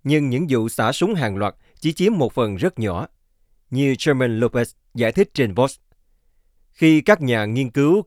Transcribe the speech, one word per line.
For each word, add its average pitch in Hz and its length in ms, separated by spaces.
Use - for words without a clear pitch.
Nhưng 143 260
những 135 200
vụ 117 200
xả 117 220
súng 190 220
hàng 113 240
loạt - 180
chỉ 156 140
chiếm 202 200
một 135 200
phần 110 220
rất 143 240
nhỏ, 101 280
như 135 280
Sherman 127 400
Lopez 117 260
giải 117 180
thích 196 220
trên 113 200
Vox. 127 220
Khi 160 300
các 202 200
nhà 117 240
nghiên 120 240
cứu 147 380